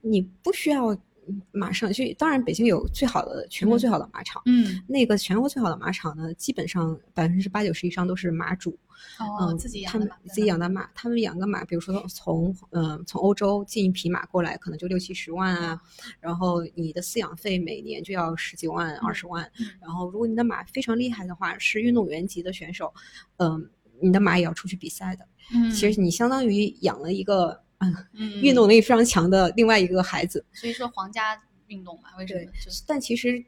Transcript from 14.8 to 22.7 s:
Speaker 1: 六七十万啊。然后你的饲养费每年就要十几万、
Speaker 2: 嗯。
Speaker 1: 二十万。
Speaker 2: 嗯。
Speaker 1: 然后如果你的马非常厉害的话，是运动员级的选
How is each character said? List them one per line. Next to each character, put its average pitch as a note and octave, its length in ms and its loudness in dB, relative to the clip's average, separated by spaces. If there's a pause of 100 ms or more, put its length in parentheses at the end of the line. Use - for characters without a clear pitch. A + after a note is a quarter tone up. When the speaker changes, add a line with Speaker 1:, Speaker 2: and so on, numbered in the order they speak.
Speaker 1:
六 F#3 100 -2
七 F#3 160 -6
十 - 180 -10
万 F#3 240 0
啊。 E3+ 240 -4 (400)
然 E3+ 160 -6
后 F3 280 0 (100)
你 E3 180 -6
的 F3 100 -6
饲 - 180 -6
养 F3 180 -6
费 F#3+ 220 -2
每 F3 220 -6
年 G#3+ 200 -10
就 F3+ 120 -8
要 E3 220 -2
十 - 200 -8
几 E3 120 -6
万、 E3 280 -4
Speaker 2:
嗯。 - 40 -14
Speaker 1:
二 F3+ 140 -4
十 E3+ 140 -10
万。 E3+ 160 -8 (160)
Speaker 2:
嗯。 A3 80 -6 (120)
Speaker 1:
然 E3 120 -16
后 F3+ 180 -6
如 F#3+ 80 -10
果 A3+ 80 0
你 A3+ 100 0
的 A#3 80 2
马 A3 200 -2
非 C4+ 180 -6
常 A3+ 160 0
厉 B3 140 -2
害 G3+ 160 -8
的 F3+ 80 -10
话， E3+ 240 -4
是 - 220 -2
运 A#3+ 120 4
动 A3 140 4
员 D#3+ 180 -4
级 F3+ 160 -8
的 F3+ 100 -6
选 F3+ 220 -12